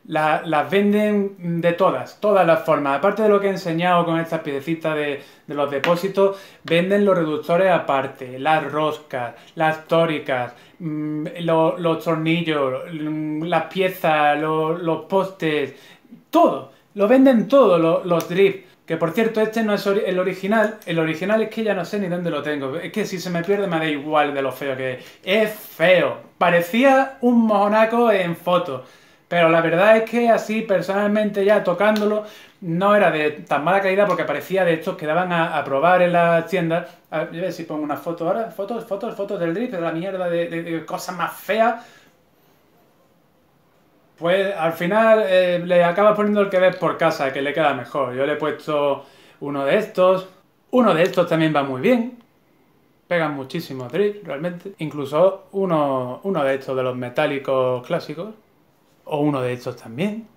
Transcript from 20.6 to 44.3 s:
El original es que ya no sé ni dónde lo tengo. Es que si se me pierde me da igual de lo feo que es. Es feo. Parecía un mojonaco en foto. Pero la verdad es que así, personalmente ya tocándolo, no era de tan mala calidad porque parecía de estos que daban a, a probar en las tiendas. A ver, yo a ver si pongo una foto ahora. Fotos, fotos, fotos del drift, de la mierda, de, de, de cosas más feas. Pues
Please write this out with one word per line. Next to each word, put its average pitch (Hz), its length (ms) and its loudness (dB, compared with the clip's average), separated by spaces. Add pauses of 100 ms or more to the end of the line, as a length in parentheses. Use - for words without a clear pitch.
El 165 140 -2
original 180 420 0
es 214 80 -4
que 226 140 -6
ya 208 100 0
no 175 120 -4
sé 208 140 -6
ni 190 80 -4
dónde 175 220 -4
lo 147 140 -4
tengo. 143 320 -4
Es 175 160 -10
que 202 140 -4
si 185 120 -8
se 170 120 -8
me 175 120 -2
pierde 196 240 -2
me 175 120 -2
da 156 80 -2
igual 147 480 0
de 139 80 -2
lo 131 100 -2
feo 135 240 -6
que 127 200 -6
es. - 100 -16 (180)
Es 214 300 0
feo. 160 640 2 (200)
Parecía 233 840 2
un 233 260 4
mojonaco 220 640 2
en 175 240 0
foto. 170 480 -2 (460)
Pero 170 200 4
la 165 120 4
verdad 190 360 6
es 226 120 0
que 233 200 0
así, 214 340 0
personalmente 202 840 0
ya 202 180 4
tocándolo, 208 640 0 (340)
no 190 340 0
era 196 160 6
de 151 220 0
tan 147 320 -4
mala 190 180 2
calidad 190 240 2
porque 170 200 0
parecía 175 400 -2
de 170 80 2
estos 160 240 -6
que 151 100 -8
daban 175 240 0
a, 165 260 0
a 139 60 -2
probar 165 380 2
en 175 100 2
las 170 360 2
tiendas. 175 400 -2 (220)
A 160 100 -6
ver, 165 120 -6
yo 165 80 -10
a 180 40 -6
ver 175 100 -6
si 165 100 -12
pongo 151 200 -8
una 147 120 -6
foto 165 320 -6
ahora. 202 240 -4
Fotos, 202 320 -8
fotos, 202 320 -8
fotos 196 240 -6
del 165 140 -2
drift, 240 180 -4
de 175 100 -6
la 165 120 -4
mierda, 180 360 -6
de, 170 200 -2
de, 170 120 -6
de 165 240 -8
cosas 180 300 -10
más 170 180 -4
feas. 226 520 0 (2250)
Pues 190 400 0